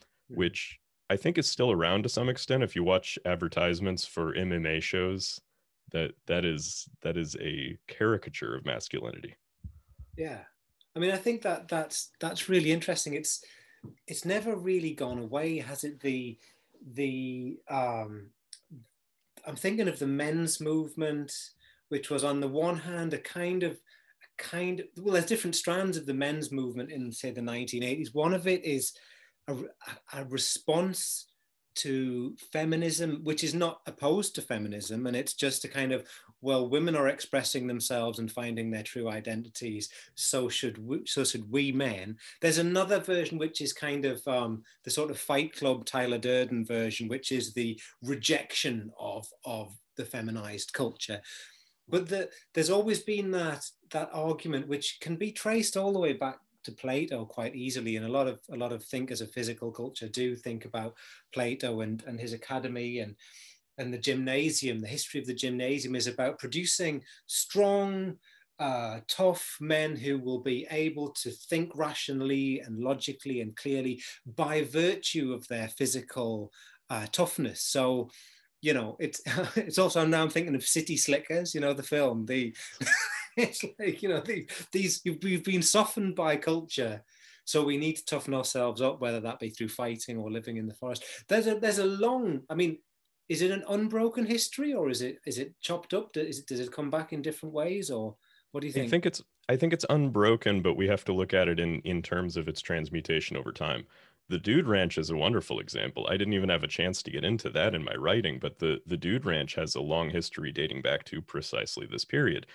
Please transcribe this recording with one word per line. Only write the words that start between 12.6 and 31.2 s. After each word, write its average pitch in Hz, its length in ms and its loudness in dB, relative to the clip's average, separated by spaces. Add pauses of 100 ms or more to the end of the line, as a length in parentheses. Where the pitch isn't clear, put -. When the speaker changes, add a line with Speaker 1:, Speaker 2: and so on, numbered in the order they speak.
Speaker 1:
interesting. 160 420 0
It's, - 280 -2 (640)
it's - 200 -8
never 208 280 0
really 180 380 0
gone 123 260 -4
away, 147 400 -2
has 135 240 -8
it? 147 180 -6
The, 127 380 -2 (540)
the, 131 640 -2 (140)
um, 113 560 -2 (1200)
I'm 156 100 -8
thinking 214 320 0
of - 100 -2
the 139 80 -2
men's 156 540 0
movement, 151 720 -2 (560)
which 143 220 -4
was 127 120 2
on 143 180 2
the 139 80 0
one 160 280 2
hand 165 380 -4
a 139 40 -2
kind 180 440 -2
of, 165 100 2
a - 720 -20
kind 180 380 -2
of, - 60 -10 (120)
well, 196 160 4
there's 170 100 8
different 175 320 2
strands 185 400 2
of 151 80 -4
the 135 80 0
men's 143 400 0
movement 127 400 -4
in, 127 200 -4
say, 127 180 -6
the 117 100 -6
nineteen 120 420 -4
eighties. 127 300 -2
One 156 220 4
of 180 120 0
it 185 160 2
is 139 300 0 (540)
a, 139 100 -4 (560)
a 139 120 -8
response 156 1000 0 (500)